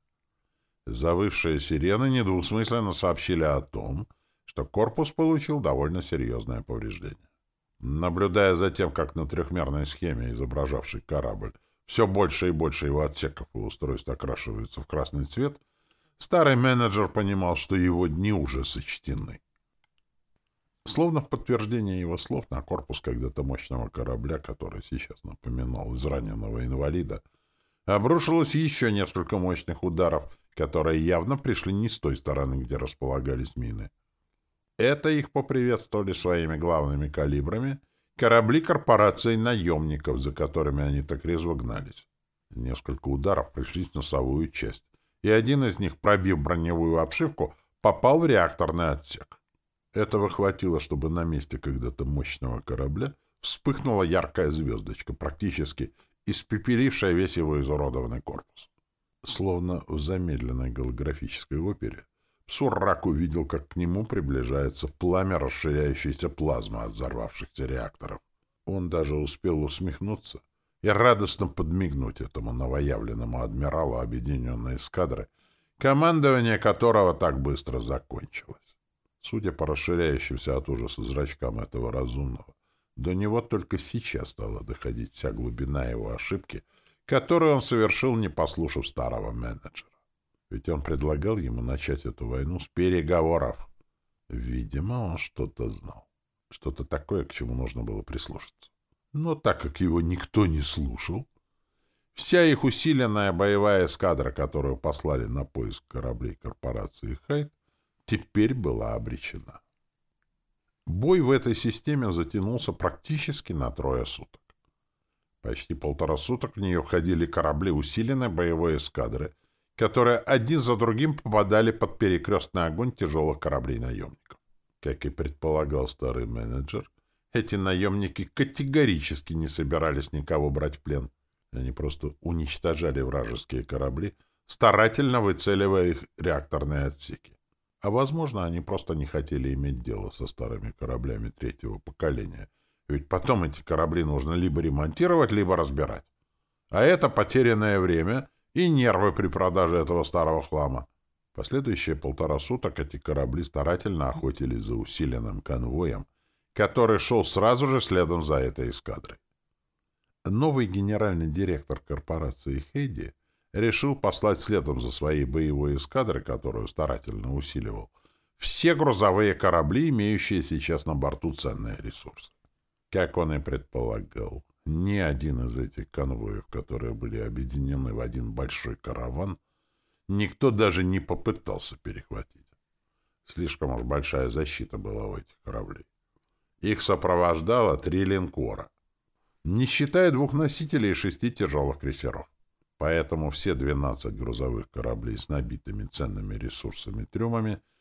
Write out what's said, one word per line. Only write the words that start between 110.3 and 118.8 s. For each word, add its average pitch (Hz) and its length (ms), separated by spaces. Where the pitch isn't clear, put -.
Бой 131 340
в 131 100
этой 127 240
системе 123 560
затянулся 95 640
практически - 800
на 67 180
трое 64 340
суток. - 360
Почти 58 320
полтора 73 420
суток 123 400
в 98 40
неё 87 220
входили 85 440
корабли 80 440
усиленной 113 580
боевой 82 480
эскадры — - 580